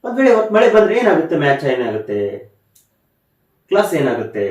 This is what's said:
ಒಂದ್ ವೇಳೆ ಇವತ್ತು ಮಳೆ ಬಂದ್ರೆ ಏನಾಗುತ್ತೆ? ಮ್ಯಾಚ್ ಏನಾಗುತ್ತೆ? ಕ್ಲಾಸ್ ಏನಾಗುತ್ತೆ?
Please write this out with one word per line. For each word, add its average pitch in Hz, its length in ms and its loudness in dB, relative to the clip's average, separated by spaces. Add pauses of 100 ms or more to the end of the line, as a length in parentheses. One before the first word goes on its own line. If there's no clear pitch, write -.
ಒಂದ್ 240 140 -6
ವೇಳೆ 262 140 4
ಇವತ್ತು 220 220 2
ಮಳೆ 214 200 4
ಬಂದ್ರೆ 214 260 4
ಏನಾಗುತ್ತೆ? 170 360 0
ಮ್ಯಾಚ್ 143 280 0
ಏನಾಗುತ್ತೆ? 107 720 -4 (1300)
ಕ್ಲಾಸ್ - 240 0
ಏನಾಗುತ್ತೆ? 113 580 -4